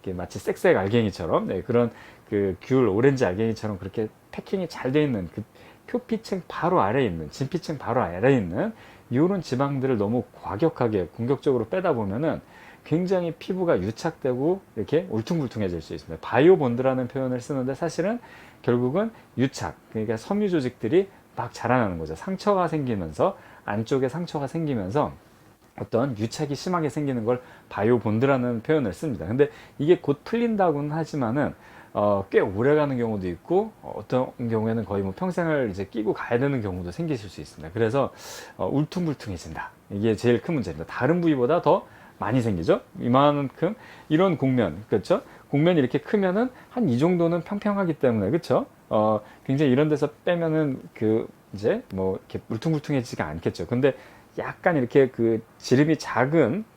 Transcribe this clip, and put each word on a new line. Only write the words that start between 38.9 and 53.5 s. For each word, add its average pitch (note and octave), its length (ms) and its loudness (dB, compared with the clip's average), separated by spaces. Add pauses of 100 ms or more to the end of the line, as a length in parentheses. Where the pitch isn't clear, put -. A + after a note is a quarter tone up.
이게 G#2 240 2
제일 A#2+ 260 4
큰 E3+ 140 -4
문제입니다. E2 320 -6
다른 D#3+ 340 0
부위보다 D3+ 400 2
더 E3+ 260 2 (300)
많이 A2 240 0
생기죠. A2 400 2 (180)
이만큼 C#3+ 760 2 (340)
이런 E3 280 4
곡면, A2 520 0
그렇죠? E3+ 320 0 (280)
곡면이 D#3+ 300 4
이렇게 C3 200 0
크면은 G#3 500 0 (200)
한 A3+ 200 0
이 A#2 80 2
정도는 E3+ 440 2
평평하기 G3+ 540 -2
때문에, A2 340 2
그렇죠? E3 360 0 (240)
어, G#2+ 320 2 (240)
굉장히 C#3 260 2
이런 D3 180 4
데서 D3 200 0 (140)
빼면은 D#3 580 0 (120)
그 A2 340 0 (260)
이제 B2 300 -2 (100)
뭐 F#2+ 240 -2
이렇게 - 220 -10 (100)
울퉁불퉁해지지가 C3+ 760 -2
않겠죠. E2+ 420 -6